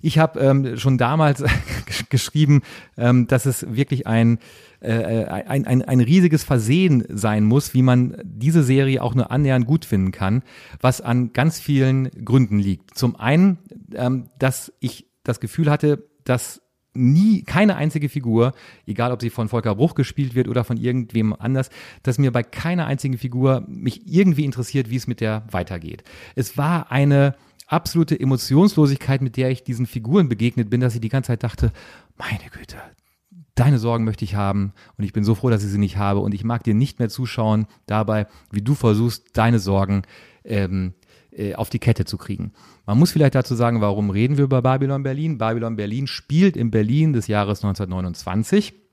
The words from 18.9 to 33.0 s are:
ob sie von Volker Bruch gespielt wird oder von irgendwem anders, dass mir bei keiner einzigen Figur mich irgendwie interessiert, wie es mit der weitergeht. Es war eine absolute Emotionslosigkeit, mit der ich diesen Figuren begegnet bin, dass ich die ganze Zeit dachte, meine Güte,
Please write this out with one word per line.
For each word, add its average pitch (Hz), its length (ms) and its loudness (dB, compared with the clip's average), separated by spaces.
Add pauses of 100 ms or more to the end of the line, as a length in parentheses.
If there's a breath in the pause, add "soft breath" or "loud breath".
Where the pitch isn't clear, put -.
ob 117 100 -6
sie 120 80 -4
von 113 200 -6
Volker 110 260 -2
Bruch 143 180 0
gespielt 131 400 -4
wird 123 140 0
oder 117 160 -2
von 117 140 -4
irgendwem 113 540 -2
anders, 131 380 -4 (320 loud breath)
dass 127 160 -2
mir 135 140 2
bei 120 100 0
keiner 165 460 -4
einzigen 135 320 -4
Figur 127 480 0
mich - 400 -8
irgendwie 160 380 2
interessiert, 127 440 -4
wie 123 60 -4
es 123 100 -6
mit 117 160 -6
der 107 300 -4
weitergeht. 85 520 -8 (300 loud breath)
Es - 240 -4
war 156 340 -2
eine 139 440 4 (320 soft breath)
absolute 160 520 0
Emotionslosigkeit, 135 1000 2
mit 127 160 -4
der 127 140 0
ich 127 120 -6
diesen 123 220 -4
Figuren 127 420 0
begegnet 113 440 -2
bin, 120 100 0
dass 120 140 0
ich 117 60 -6
die 113 80 -4
ganze 135 180 -2
Zeit 117 160 -2
dachte, 120 280 -2 (460 loud breath)
meine - 320 -10
Güte, - 280 -20 (760)